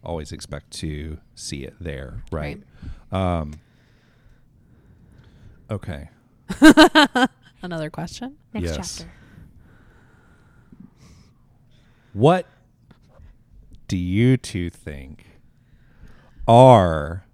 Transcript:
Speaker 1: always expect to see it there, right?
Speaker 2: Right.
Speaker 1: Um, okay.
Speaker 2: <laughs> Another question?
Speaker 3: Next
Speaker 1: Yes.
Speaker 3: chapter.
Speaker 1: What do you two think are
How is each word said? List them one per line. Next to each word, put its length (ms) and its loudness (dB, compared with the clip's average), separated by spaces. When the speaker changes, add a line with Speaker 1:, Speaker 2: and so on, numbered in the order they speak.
Speaker 1:
always 280 -10
expect 400 -16
to 460 -12
see 280 -14
it 160 -18
there, 520 -12
right? 320 -10
Speaker 2:
Right. 300 -4
Speaker 1:
Um, 120 -10
okay. 400 -10
Speaker 2:
<laughs> 800 6
Another 280 -8
question? 460 -12
Speaker 3:
Next 120 -6
Speaker 1:
Yes. 340 -8
Speaker 3:
chapter. 120 -18
Speaker 1:
What 340 2
do 100 -4
you 400 2
two 320 -8
think 560 -18
are 880 6